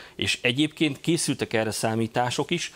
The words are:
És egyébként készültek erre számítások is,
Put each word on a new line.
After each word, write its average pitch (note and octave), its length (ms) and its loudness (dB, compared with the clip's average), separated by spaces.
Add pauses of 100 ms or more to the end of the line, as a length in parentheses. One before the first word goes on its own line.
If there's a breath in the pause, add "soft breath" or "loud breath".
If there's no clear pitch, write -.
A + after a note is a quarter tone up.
(160 loud breath)
És - 260 -2
egyébként C#3+ 600 0
készültek D3 520 0
erre A2 180 2
számítások A2+ 800 0
is, - 240 -4